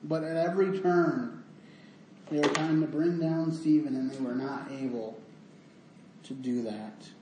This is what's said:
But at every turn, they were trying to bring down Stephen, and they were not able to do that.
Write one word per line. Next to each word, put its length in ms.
But 200
at 120
every 420
turn, 640
they 80
were 160
trying 280
to 60
bring 300
down 340
Stephen, 440
and 160
they 80
were 160
not 340
able 500
to 140
do 260
that. 480